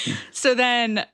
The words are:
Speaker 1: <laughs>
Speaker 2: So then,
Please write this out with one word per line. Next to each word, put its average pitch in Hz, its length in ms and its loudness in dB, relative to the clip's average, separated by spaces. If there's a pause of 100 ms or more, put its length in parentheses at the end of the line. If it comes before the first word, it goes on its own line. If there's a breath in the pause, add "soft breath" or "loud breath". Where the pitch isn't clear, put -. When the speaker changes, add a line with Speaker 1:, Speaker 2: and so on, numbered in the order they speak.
Speaker 1:
<laughs> - 240 -8
Speaker 2:
So 254 240 2
then, 240 580 0